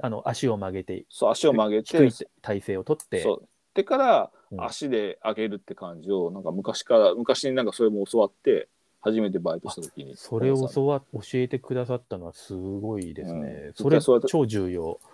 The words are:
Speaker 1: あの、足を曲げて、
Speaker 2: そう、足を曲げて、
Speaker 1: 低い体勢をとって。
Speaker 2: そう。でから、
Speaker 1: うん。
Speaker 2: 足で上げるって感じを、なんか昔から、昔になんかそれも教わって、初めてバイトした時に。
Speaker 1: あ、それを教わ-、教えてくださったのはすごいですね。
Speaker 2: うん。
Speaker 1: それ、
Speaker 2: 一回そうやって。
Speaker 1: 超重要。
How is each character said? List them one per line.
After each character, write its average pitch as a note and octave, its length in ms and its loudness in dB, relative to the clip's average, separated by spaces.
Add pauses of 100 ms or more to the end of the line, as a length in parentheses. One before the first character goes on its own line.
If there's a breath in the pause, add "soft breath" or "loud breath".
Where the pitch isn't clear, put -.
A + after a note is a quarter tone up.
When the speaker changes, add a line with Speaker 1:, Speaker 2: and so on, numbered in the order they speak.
Speaker 1:
あ B2+ 80 -4
の、 A2 180 -6
足 B2 220 -2
を A2 80 0
曲 F#2+ 160 -6
げ F#2+ 100 -6
て、 F#2 280 -10
Speaker 2:
そ - 180 0
う、 - 20 4
足 A#2+ 160 2
を D3 60 8
曲 A2 160 4
げ G#2+ 140 2
て、 - 160 -2
Speaker 1:
低 C#3+ 80 10
い A#2 60 4 (280)
体 G2+ 200 -4
勢 G2 180 -4
を F#2 60 -8
と D3+ 100 0
っ - 20 -6
て。 - 260 -4
Speaker 2:
そ G2 120 2
う。 - 140 -14 (260)
で G3+ 100 0
か C4 140 2
ら、 A3 320 4 (200 soft breath)
Speaker 1:
う G2+ 60 -12
ん。 F#2 80 -8
Speaker 2:
足 C#3 240 -6
で G#2+ 340 -2
上 A2 120 -2
げ A2 140 -2
る G2+ 80 -6
っ - 20 -10
て - 160 -14
感 E2+ 260 -14
じ F2 100 -6
を、 F2+ 200 2
な G2 100 -12
ん - 20 -14
か E2 100 -4
昔 G2 320 -6
か A#2+ 120 4
ら、 G2 180 6
昔 A#2+ 300 -2
に C3+ 80 -2
な B2+ 120 0
ん - 20 0
か G2+ 80 -4
そ A#2 100 0
れ A2 60 6
も G2+ 160 -2
教 A#2 140 0
わ G2+ 80 4
っ - 40 -10
て、 - 360 0 (320)
初 A2 200 0
め G2+ 120 0
て F#2 80 -2
バ E2+ 160 -2
イ E2+ 40 -8
ト E2+ 80 -12
し - 60 -10
た F2 80 -12
時 - 220 -12
に。 C3+ 80 -16
Speaker 1:
あ、 - 40 -20
そ - 220 -6
れ C3 140 2
を C3 160 0
教 C3+ 180 0
わ-、 C#3+ 160 0 (100)
教 A2+ 80 -8 (140)
え B2 140 0
て B2+ 100 -4
く - 160 -6
だ B2 120 -2
さ B2 100 -4
っ A#2+ 120 -8
た G2 100 -8
の F2 80 -12
は E2+ 60 -12
す - 220 -14
ご G2 460 -6
い E2+ 140 -8
で F#2+ 120 -10
す F2 80 -8
ね。 E2 60 -6
Speaker 2:
う D2 300 -10
ん。 - 40 -20
Speaker 1:
そ - 160 0
れ、 D#3 60 8
Speaker 2:
一 - 20 8
回 - 40 4
そ C3+ 100 4
う - 20 10
や A#2 60 6
っ - 20 -8
て。 C3 60 0
Speaker 1:
超 D3 180 2
重 G2+ 240 -2
要。 E2+ 300 -6 (120 soft breath)